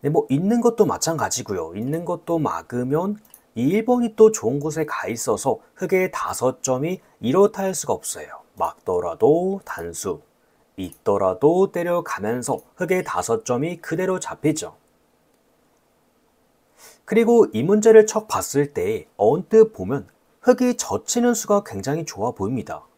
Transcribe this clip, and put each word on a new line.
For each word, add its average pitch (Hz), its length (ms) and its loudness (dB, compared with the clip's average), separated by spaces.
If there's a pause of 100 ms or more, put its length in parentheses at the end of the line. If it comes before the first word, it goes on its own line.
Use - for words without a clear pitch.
네, 139 80 -2
뭐 151 200 2
있는 196 320 2
것도 226 240 4
마찬가지고요. 95 880 -4
있는 143 300 -6
것도 170 320 -4
막으면 139 800 -2 (380)
이 - 140 -4
일 214 160 0
번이 240 300 0
또 220 160 8
좋은 139 280 -2
곳에 151 260 -4
가 - 220 -8
있어서 - 520 -2 (160)
흑의 185 360 -2
다섯 - 520 -4
점이 143 380 -2 (180)
이렇다 196 440 2
할 190 100 -2
수가 131 200 -4
없어요. - 480 -10 (140)
막더라도 95 1080 0
단수, 85 560 -10 (560)
있더라도 101 960 0
때려가면서 175 880 -4 (180)
흑의 185 260 -2
다섯 113 400 -4
점이 147 380 -4
그대로 185 400 -4
잡히죠. 156 540 -4 (2250)
그리고 226 480 4
이 110 100 -4
문제를 214 440 6
척 214 240 -6
봤을 - 440 -2
때 98 340 -4 (100)
언뜻 185 560 4
보면 101 340 -6 (320)
흑이 247 380 2
젖히는 240 560 -2
수가 208 320 0
굉장히 151 400 -6
좋아 - 260 -6
보입니다. 101 540 -6 (120)